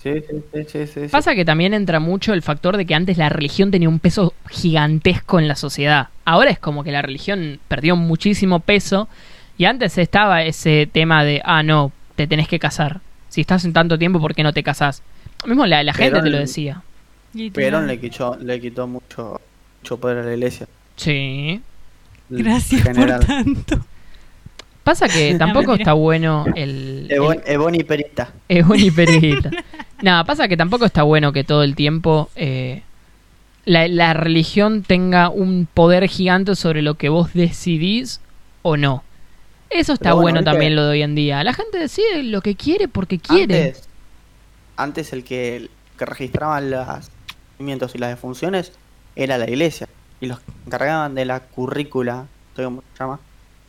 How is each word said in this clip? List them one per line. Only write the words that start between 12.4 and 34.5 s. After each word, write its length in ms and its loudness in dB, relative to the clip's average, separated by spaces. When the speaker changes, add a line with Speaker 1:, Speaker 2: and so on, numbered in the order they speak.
Speaker 2:
que 120 -2
casar. 420 -2
Si 120 -2
estás 240 0
en 80 -2
tanto 240 4
tiempo, 220 2
¿por 160 -2
qué 80 0
no 100 2
te 80 0
casás?". 400 -2
Mismo 180 2
la, 180 4
la 100 0
gente 180 0
Speaker 1:
Perón 140 2
Speaker 2:
te 40 2
lo 80 0
Speaker 1:
le 60 0
Speaker 2:
decía. 380 -8
Speaker 3:
Literal. 200 -10
Speaker 1:
Perón 160 0
le 120 -6
quitó, 420 -6
le 180 -6
quitó 280 -8
mucho, 520 -12
mucho 160 -8
poder 220 -2
a 40 -6
la 100 -6
iglesia. 340 -6
Speaker 2:
Sí. 640 -4
Speaker 1:
El 140 -4
Speaker 3:
Gracias 380 2
por 120 4
Speaker 1:
general. 320 4
Speaker 3:
tanto. 540 0
Speaker 2:
Pasa 240 2
que 260 2
Speaker 3:
<laughs> 0 -
No, 60 0
Speaker 2:
tampoco 320 2
Speaker 3:
mentira. 120 2
Speaker 2:
está 100 4
bueno 520 2
el, 540 -8
Speaker 1:
Ebon-, 360 2
Speaker 2:
el 80 -2
Speaker 1:
Ebon 220 0
y 80 0
Perita. 480 -4
Speaker 2:
Ebon 320 6
y 120 6
Perita. 640 4
Speaker 3:
<laughs> 460 -16
Speaker 2:
No, 240 4
pasa 220 0
que 100 0
tampoco 280 2
está 180 2
bueno 300 4
que 100 -2
todo 200 2
el 120 0
tiempo, 600 0
eh, 460 -6
la, 240 4
la 240 4
religión 720 2